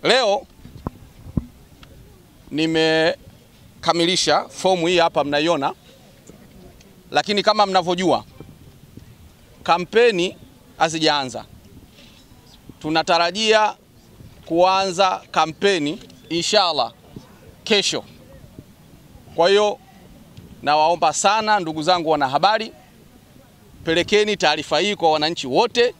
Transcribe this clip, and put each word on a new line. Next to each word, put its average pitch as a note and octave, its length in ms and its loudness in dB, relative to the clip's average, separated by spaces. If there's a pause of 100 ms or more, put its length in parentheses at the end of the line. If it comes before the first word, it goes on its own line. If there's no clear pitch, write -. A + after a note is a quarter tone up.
Leo G#3+ 440 0 (2000)
nimekamilisha D#3+ 2000 -2
fomu F#3 380 -2
hii F3 120 2
hapa E3 260 0
mnaiona, D3 500 -2 (1400)
lakini F#3 320 0
kama G#3 240 2
mnavyojua, F3 580 0 (1400)
kampeni F#3+ 720 0 (420)
hazijaanza. D3+ 680 -2 (1400)
Tunatarajia F3+ 920 0 (720)
kuanza F#3+ 840 2
kampeni D#3+ 720 -2 (280)
inshallah E3 640 0 (720)
kesho. F#3 400 -2 (1300)
Kwa E3+ 140 2
hiyo G3+ 300 2 (840)
nawaomba D3+ 500 2
sana G#3+ 480 0
ndugu D#3+ 220 -6
zangu E3 280 0
wanahabari, D#3 640 0 (1120)
pelekeni G3+ 520 0
taarifa D3+ 420 0
hii G3 180 -2
kwa D#3+ 160 0
wananchi D#3 340 -4
wote A3+ 540 0